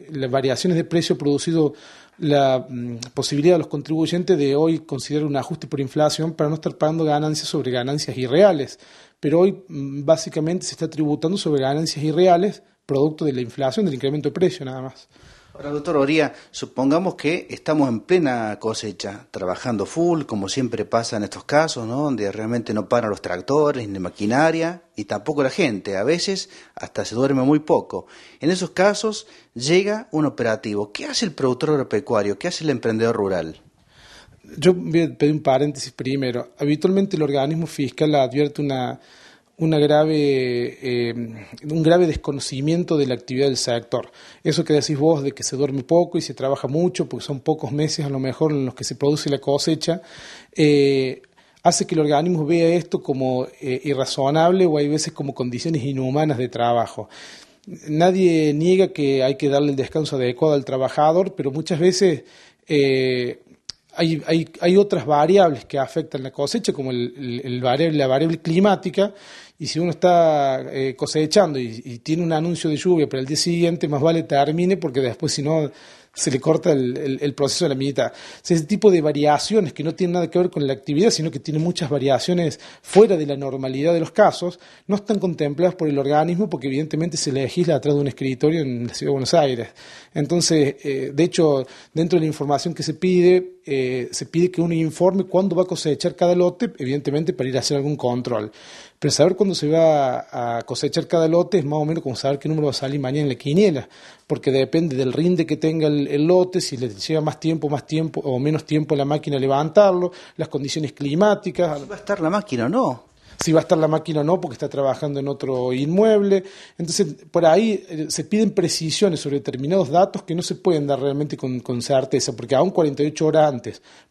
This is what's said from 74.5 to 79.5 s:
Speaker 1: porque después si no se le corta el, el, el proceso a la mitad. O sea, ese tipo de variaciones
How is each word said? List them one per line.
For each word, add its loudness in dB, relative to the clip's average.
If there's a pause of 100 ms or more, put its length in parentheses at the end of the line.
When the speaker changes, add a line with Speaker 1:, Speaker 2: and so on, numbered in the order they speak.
Speaker 1:
porque -4
después -2
si -4
no 0 (440)
se -2
le 0
corta 2
el, 0
el, -4
el -4
proceso 0
a 2
la 0
mitad. -2
O -20
sea, 0
ese -2
tipo 4
de 6
variaciones 2